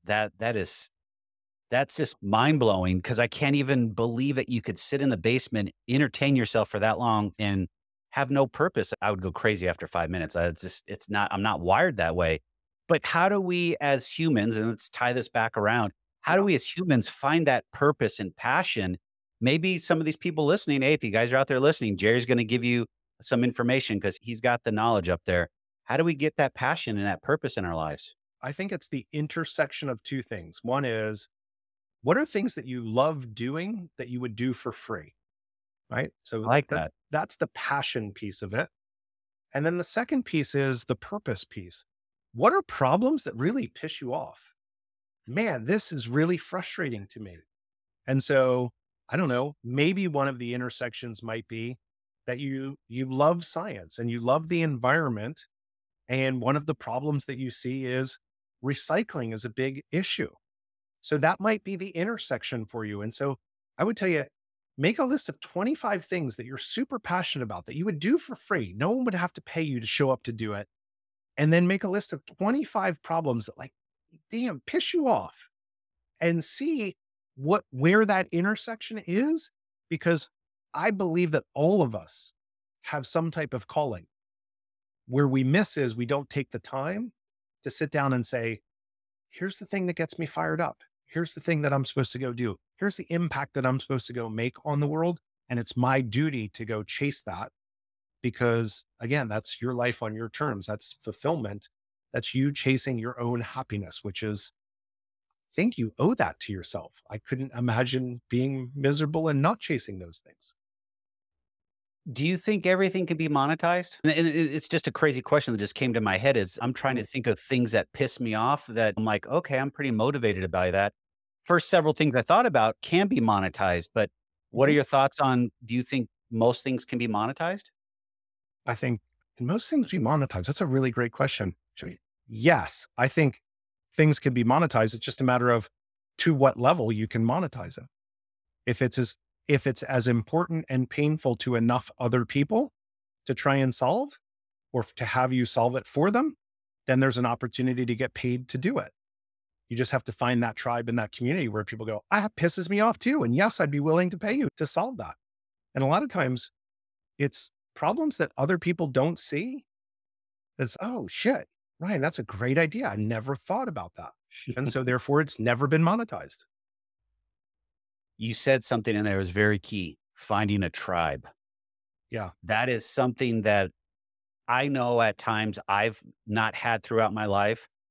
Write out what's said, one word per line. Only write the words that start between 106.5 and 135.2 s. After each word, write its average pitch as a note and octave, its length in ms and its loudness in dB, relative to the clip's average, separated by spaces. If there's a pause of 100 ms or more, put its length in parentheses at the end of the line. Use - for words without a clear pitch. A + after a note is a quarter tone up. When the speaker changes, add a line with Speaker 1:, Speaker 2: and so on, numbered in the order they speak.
Speaker 2:
yourself. - 580 -8
I G#2+ 80 -10
couldn't C3+ 360 -6
imagine B2 760 -2
being C3 460 -2
miserable D3+ 520 0
and C#3 140 2
not G3+ 180 2
chasing A2 380 -6
those E2+ 220 -16
things. - 340 -20 (1600)
Speaker 1:
Do C3 160 -2
you F3+ 100 2
think G#3 300 0
everything F#3 400 4
can E3 100 -2
be D#3+ 120 -2
monetized? D#3+ 760 0
And, D#3 80 6
and E3 160 4
it, D3 60 0 (200)
it's D#3 140 -4
just - 180 0
a D3 60 -2
crazy C3+ 300 2
question C#3+ 300 2
that G#2+ 60 0
just G2+ 160 -2
came B2 200 0
to A#2 60 2
my G2 180 2
head C3+ 180 4
is F#2+ 260 0
I'm B2 100 0
trying C3 240 -2
to A2+ 60 -4
Speaker 2:
Mm. - 20 -6
Speaker 1:
think A#2+ 220 -4
of A2 140 2
things B2 320 0
that G#2 200 0
piss - 280 -2
me A2+ 140 -2
off B2+ 340 0
that A2 280 2
I'm A2 80 0
like, G#2+ 220 0
"Okay, C#3 320 -2
I'm C#3 120 -2
pretty C#3 200 -4
motivated A2 600 0
by F#2 200 2
that." G2 220 2 (520)
First F3 260 4
several D#3 240 6
things D3+ 220 2
I A#2+ 60 4
thought A3 240 4
about A#2 360 4
can F#3+ 260 4
be F#3+ 120 2
monetized, F#2+ 720 2
but G#2+ 160 2 (400)
what B2+ 180 4
are D3+ 40 6
Speaker 2:
Mm-hmm. - 0 -
Speaker 1:
your C#3+ 120 4
thoughts C#3 360 2
on, B2 300 4 (140)
do A#2 100 -6
you B2 80 0
think B2 260 -4 (220)
most A#2 340 2
things B2+ 200 -2
can B2+ 140 -6
be A#2+ 100 0
monetized? C#3 640 -4 (960)
Speaker 2:
I A#2+ 80 -2
think, A#2+ 260 -2 (360)
can B2 100 -4
most G3 240 -2
things C#4+ 200 0
be F#3 80 -2
monetized? C3 480 0
That's C#3+ 140 -2
a F3+ 60 0
really C3 240 2
great A#2 220 -2
question, - 440 -2 (180)
Jimmy. - 260 -14 (280)
Yes, A2+ 680 2
I B2+ 120 2
think D3 340 0 (520)
things D3+ 240 6
can C3 160 0
be A#2+ 100 2
monetized. A#2 500 4
It's A2+ 100 -10
just - 160 -6